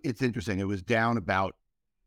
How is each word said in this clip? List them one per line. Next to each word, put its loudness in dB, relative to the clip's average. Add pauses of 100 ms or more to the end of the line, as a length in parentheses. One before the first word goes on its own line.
it's -4
interesting. 0
It 0
was -2
down 2
about 0 (520)